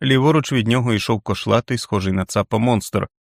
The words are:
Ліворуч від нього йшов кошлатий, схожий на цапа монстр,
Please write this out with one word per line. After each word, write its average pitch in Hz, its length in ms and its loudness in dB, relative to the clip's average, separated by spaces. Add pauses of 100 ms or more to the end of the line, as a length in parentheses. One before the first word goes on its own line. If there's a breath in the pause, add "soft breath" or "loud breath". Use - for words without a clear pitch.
Ліворуч 135 500 2
від 117 160 0
нього 120 260 2
йшов 107 260 0
кошлатий, 113 580 -2
схожий 95 340 -2
на 95 120 0
цапа 107 340 -2
монстр, 110 500 0 (240)